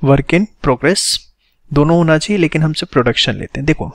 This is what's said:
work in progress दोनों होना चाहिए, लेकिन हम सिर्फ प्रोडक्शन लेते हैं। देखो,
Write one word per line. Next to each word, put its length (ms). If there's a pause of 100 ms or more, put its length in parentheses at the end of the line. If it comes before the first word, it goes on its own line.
work 340
in 80 (180)
progress 400 (680)
दोनों 260
होना 220
चाहिए, 220
लेकिन 220
हम 100
सिर्फ 200
प्रोडक्शन 420
लेते 260
हैं। 60
देखो, 280